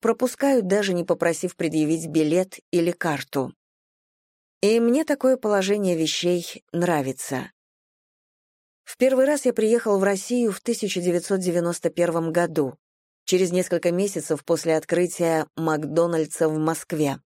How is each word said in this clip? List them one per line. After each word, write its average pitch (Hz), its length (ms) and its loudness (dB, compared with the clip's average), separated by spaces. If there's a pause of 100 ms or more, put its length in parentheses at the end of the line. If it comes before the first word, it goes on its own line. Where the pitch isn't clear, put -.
пропускают, 247 640 0
даже 196 260 0
не 175 100 -2
попросив 170 540 -2
предъявить 160 520 -2
билет 160 500 0 (120)
или 175 200 0
карту. 143 640 -4 (1040)
И 214 200 4
мне 240 260 4
такое 262 320 2
положение 196 580 0
вещей 170 640 -2 (100)
нравится. 139 800 -2 (1300)
В - 140 -18
первый 262 260 4
раз 285 220 0
я 240 80 2
приехал 220 440 2
в 190 60 2
Россию 202 480 0
в - 80 -8
тысяча 208 400 -4
девятьсот 175 400 0
девяносто 170 480 -2
первом 165 440 0
году, 160 440 0 (480)
через 185 260 2
несколько 175 420 0
месяцев 175 520 -4
после 160 320 0
открытия 165 720 0 (100)
"Макдональдса" 160 960 0
в 156 80 -2
Москве. 151 680 -2